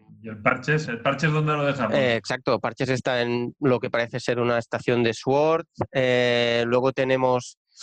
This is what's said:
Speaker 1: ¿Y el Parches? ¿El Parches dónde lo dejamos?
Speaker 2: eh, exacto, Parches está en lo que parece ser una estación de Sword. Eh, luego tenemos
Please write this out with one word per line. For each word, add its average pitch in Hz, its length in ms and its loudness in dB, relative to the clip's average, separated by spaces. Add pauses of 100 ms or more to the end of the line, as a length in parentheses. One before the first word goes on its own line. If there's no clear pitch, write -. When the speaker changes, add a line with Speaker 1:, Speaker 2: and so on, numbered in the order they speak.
(220)
Speaker 1:
¿Y 110 80 -14
el 107 100 -12
Parches? 127 480 0
¿El 117 140 -8
Parches 139 300 0
dónde 151 220 0
lo 147 120 -2
dejamos? 131 320 0
Speaker 2:
eh, 123 180 2
exacto, 127 440 -2
Parches 123 300 -4
está 127 340 -2
en 120 360 -2
lo 127 200 2
que 120 100 -6
parece 117 300 -2
ser 120 200 -2
una 120 200 2
estación 120 420 0
de 117 140 2
Sword. 156 500 0 (260)
Eh, 120 760 2
luego 123 260 2
tenemos 131 640 0 (260)